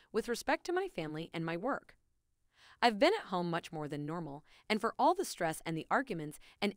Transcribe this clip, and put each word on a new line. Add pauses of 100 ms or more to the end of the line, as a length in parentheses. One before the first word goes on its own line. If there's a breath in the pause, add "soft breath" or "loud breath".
(120 soft breath)
with
respect
to
my
family
and
my
work. (880 loud breath)
I've
been
at
home
much
more
than
normal, (240 soft breath)
and
for
all
the
stress
and
the
arguments (200 loud breath)
and